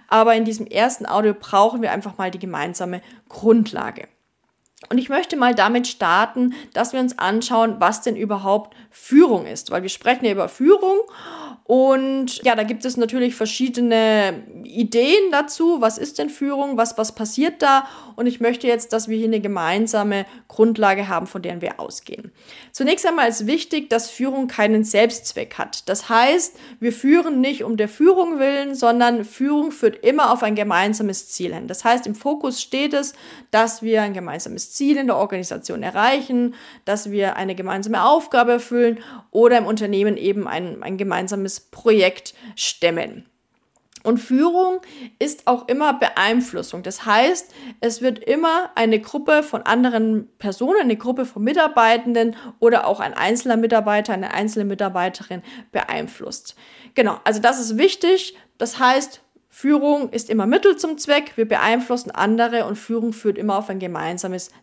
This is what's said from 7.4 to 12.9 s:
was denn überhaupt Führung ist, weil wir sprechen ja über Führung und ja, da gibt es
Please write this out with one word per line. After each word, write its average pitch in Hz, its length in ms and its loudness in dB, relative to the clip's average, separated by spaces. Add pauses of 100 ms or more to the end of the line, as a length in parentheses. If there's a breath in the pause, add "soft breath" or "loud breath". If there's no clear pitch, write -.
was 202 240 2
denn 226 120 -2
überhaupt 202 640 -2 (140 loud breath)
Führung 262 560 4
ist, - 240 -12
weil 180 120 -2
wir 190 60 -8
sprechen 247 360 0
ja 214 80 2
über 190 160 -2
Führung 381 500 4 (680 loud breath)
und 269 800 2
ja, 240 100 4
da 214 80 0
gibt 220 220 -6
es 254 120 -4